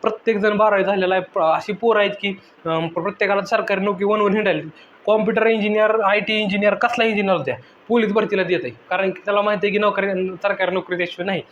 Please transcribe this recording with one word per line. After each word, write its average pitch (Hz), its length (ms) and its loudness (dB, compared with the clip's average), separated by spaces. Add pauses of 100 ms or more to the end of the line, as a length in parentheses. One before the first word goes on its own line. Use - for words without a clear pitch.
प्रत्येकजण 214 560 0
बारावी 208 260 4
झालेला 185 320 0
आहे. 185 80 0 (100)
प्र-, 180 100 0
अशी 160 300 0
पोरं 214 260 2
आहेत 202 120 2 (100)
की, 202 80 -2 (360)
अं, 165 220 -2
प्रत्येकाला 196 540 -2
सरकारी 202 400 -2
नोकरी 196 240 -2
वन 208 160 2
वन 202 120 2
हिंडायला. 196 280 0 (440)
कॉम्प्युटर 220 420 2
इंजिनियर, 214 540 2
आय 202 180 2
टी 214 140 -2
इंजिनियर, 208 400 2
कसला 233 320 0
इंजिनियर 202 320 2
द्या, 131 180 -4 (320)
पोलीस 214 260 2
भरतीला 202 300 0
देत 175 200 0
आहे, 123 100 -8 (160)
कारण 190 220 0
की 190 140 -10
त्याला 208 160 2
माहिती 202 260 0
आहे 202 40 -2
की 202 80 0
नोकरी, 202 280 0 (360)
सरकारी 196 280 -2
नोकरी 180 260 -4
त्याशिवाय 175 280 -6
नाही. 190 160 -4 (100)